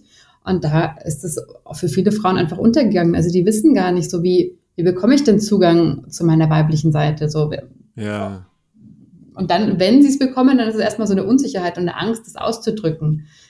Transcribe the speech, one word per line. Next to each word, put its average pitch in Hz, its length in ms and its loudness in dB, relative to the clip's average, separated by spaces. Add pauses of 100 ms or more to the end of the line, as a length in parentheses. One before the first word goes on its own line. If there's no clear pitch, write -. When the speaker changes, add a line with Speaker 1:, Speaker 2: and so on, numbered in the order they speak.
(480)
Speaker 1:
Und 180 160 -2
da 156 400 -2
ist - 200 -10
es - 200 -8 (300)
für - 160 -6
viele 190 220 2
Frauen 185 260 0
einfach 170 220 -2
untergegangen. 196 560 2
Also 170 160 0
die 180 160 2
wissen 220 260 4
gar 185 180 2
nicht 175 200 -2
so, 175 100 -2
wie, 180 380 0 (160)
wie 175 80 -4
bekomme 185 320 2
ich 285 80 2
denn 208 160 4
Zugang 170 720 2
zu - 120 -8
meiner 160 280 2
weiblichen 156 400 0
Seite? 151 380 -2
So, 151 220 -4 (440)
Speaker 2:
Ja. 101 500 -8 (880)
Speaker 1:
und 180 160 -6
dann, 185 300 0
wenn 226 240 6
sie 277 60 4
es - 100 0
bekommen, 254 400 2
dann 220 80 -2
ist 220 80 -4
es 214 60 -2
erstmal 214 260 -4
so 196 60 0
eine 190 100 0
Unsicherheit 196 560 -4
und 175 100 -2
eine - 100 -10
Angst, 220 280 -6
das - 80 -20
auszudrücken. 165 880 -4 (240)